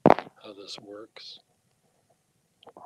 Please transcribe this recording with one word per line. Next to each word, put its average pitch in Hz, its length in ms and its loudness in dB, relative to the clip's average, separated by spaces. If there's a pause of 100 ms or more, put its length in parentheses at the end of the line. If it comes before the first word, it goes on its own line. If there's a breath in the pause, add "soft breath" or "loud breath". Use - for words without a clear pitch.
how - 500 4
this 98 220 -10
works. 104 600 -14 (1500)